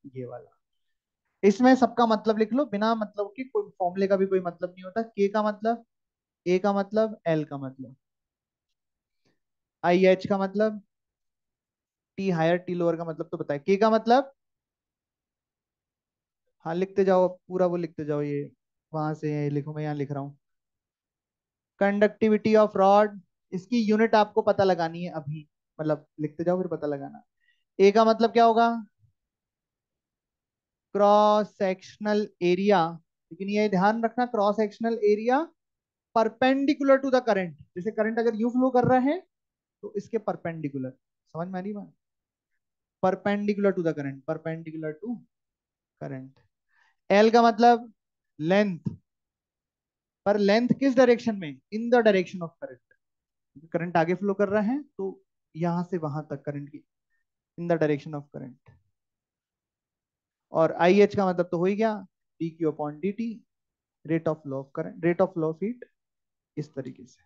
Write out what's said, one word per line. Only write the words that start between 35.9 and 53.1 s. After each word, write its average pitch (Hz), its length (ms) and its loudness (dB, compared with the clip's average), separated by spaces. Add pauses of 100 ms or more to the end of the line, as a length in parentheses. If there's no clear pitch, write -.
perpendicular 269 840 2
to 269 140 -2
the 254 100 2
current। 190 340 -2 (200)
जैसे 180 160 -6
current 220 280 -2
अगर 226 160 0
यूं 226 160 -2
फ्लो 254 200 2
कर 240 140 2
रहा 254 160 4
है 294 180 0 (640)
तो 208 140 -16
इसके 208 220 -8
perpendicular, 156 720 -8
समझ - 580 -14
में 190 120 -10
आ 185 40 -10
रही 208 100 -10
बात? 185 180 -14 (1120)
Perpendicular 202 720 0
to 185 100 -4
the 165 100 0
current, 139 320 -8
perpendicular 160 680 -8
to 233 200 -10 (840)
current। 135 380 -14 (680)
L 208 240 6
का 233 80 6
मतलब 233 500 4 (480)
length, 185 400 0 (1500)
पर 208 140 2
length 214 300 2 (100)
किस 269 160 2
direction 240 400 4
में? 151 240 -10 (140)
In 226 180 -6
the 240 120 4
direction 190 380 2
of 165 140 -12
current। - 1160 -20